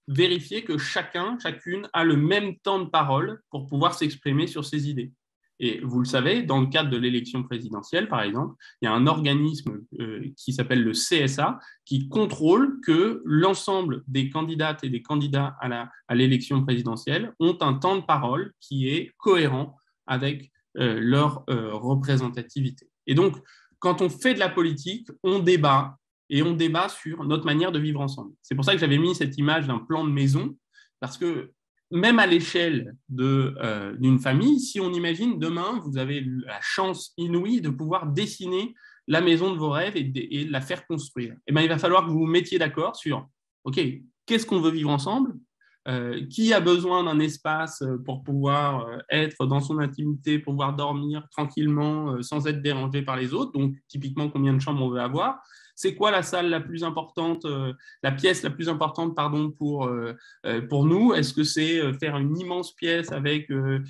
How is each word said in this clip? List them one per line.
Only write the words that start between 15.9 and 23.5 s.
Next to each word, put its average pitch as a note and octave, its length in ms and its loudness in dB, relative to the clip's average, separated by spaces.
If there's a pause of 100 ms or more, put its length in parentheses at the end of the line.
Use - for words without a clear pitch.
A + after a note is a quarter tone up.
à A#2+ 60 0
l'élection C3+ 500 4
présidentielle B2+ 760 -2
ont F3 200 4
un C#3+ 140 2
temps F3+ 220 2
de F#3 100 -4
parole D3 520 0
qui C3+ 300 -2
est D#3 300 -4
cohérent D3 580 2 (300)
avec C#3 440 -4 (280)
euh, A#2 220 0
leur, C#3 500 2
euh, A2 240 -4
représentativité. B2+ 1120 -2 (180)
Et - 80 0
donc, E3+ 220 4 (420)